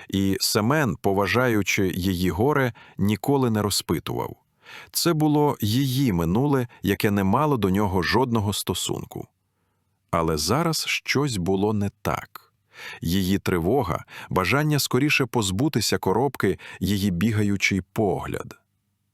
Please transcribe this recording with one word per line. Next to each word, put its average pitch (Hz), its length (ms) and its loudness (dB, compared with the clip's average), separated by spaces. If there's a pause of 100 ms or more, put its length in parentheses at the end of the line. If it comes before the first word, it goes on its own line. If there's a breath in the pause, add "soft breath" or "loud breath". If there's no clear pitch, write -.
і 98 320 0
Семен, 113 560 2
поважаючи 101 960 0
її 90 360 0
горе, 127 420 0 (260 loud breath)
ніколи 120 520 0
не 107 120 0
розпитував. - 760 -4 (540 loud breath)
Це - 220 0
було 151 480 2
її 127 520 2
минуле, 117 560 2 (140 loud breath)
яке 98 280 0
не 101 140 2
мало 131 320 2
до 98 140 2
нього 95 320 0
жодного 107 500 0
стосунку. - 760 -8 (800)
Але 82 260 0
зараз 139 500 0
щось 135 500 -2
було 95 360 0
не 101 180 -2 (120)
так. - 500 -6 (480 loud breath)
Її 98 380 2
тривога, 92 680 0 (260 loud breath)
бажання 139 480 2
скоріше 135 480 0
позбутися 104 720 0
коробки, 104 600 0 (220 loud breath)
її 101 300 0
бігаючий 101 680 0
погляд. - 800 -4 (560)